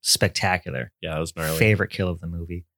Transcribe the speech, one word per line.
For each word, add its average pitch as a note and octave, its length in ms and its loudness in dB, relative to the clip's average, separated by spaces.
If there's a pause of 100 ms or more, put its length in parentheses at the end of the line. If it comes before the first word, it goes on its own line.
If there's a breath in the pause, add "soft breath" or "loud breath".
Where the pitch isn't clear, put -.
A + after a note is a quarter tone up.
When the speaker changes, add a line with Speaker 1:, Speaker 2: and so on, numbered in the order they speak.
Speaker 1:
Spectacular. F#2 880 0 (100)
Speaker 2:
Yeah, E2 140 -6
that D#2 40 -2
was E2 160 -4
gnarly. D#2+ 220 -2
Speaker 1:
Favorite G#2 320 4
kill F#2+ 200 -2
of E2+ 120 -4
the E2 60 -8
movie. E2+ 380 -8 (120)